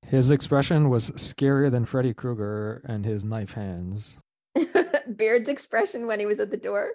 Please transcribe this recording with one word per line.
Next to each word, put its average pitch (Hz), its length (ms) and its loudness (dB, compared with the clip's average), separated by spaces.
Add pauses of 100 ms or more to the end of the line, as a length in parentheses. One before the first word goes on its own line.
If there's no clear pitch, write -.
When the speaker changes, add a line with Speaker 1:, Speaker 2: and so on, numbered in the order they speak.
Speaker 1:
His 131 240 4
expression 143 600 4
was 117 220 2
scarier 139 580 2
than 123 160 2
Freddy 127 260 0
Krueger 107 720 -4
and 107 220 -4
his 104 180 -2
knife 107 300 -6
hands. 95 640 -8 (360)
Speaker 2:
<laughs> 302 600 0
Beard's 220 320 2
expression 233 580 -2
when 214 140 -2
he 208 60 -2
was 208 140 0
at 202 100 -2
the 208 80 -4
door? 202 360 -4